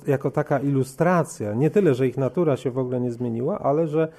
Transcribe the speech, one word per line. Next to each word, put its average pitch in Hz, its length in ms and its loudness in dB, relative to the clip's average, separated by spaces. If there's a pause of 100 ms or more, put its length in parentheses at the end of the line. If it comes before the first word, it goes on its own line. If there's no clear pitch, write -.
jako 139 240 0
taka 147 280 0
ilustracja. 139 960 0
Nie 135 160 2
tyle, 170 240 4
że 131 140 2
ich 120 100 -2
natura 139 400 0
się 131 140 -4
w 120 60 -6
ogóle 127 240 -2
nie 123 100 -2
zmieniła, 123 480 -4
ale 151 280 0
że 156 200 0 (120)